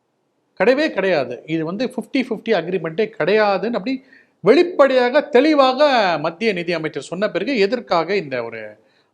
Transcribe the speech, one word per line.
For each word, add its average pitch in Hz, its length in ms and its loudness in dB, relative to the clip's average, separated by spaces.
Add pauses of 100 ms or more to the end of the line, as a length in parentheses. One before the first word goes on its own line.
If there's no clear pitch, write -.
(600)
கிடையவே 262 300 2
கிடையாது, 151 560 -2
இது 160 200 -4
வந்து 202 200 -6
ஃபிஃப்டி - 360 -4
ஃபிஃப்டி 226 320 -4
அக்ரிமெண்ட்டே 165 640 -2
கிடையாதுன்னு 202 560 0
அப்படி 233 300 -6 (360)
வெளிப்படையாக 269 840 4
தெளிவாக 262 1000 4
மத்திய 175 320 -2
நிதி 175 200 -4
அமைச்சர் 156 300 -6
சொன்ன 196 260 -4
பிறகு 208 280 -4
எதற்காக 196 580 0
இந்த 135 280 -4
ஒரு 110 340 -14 (360)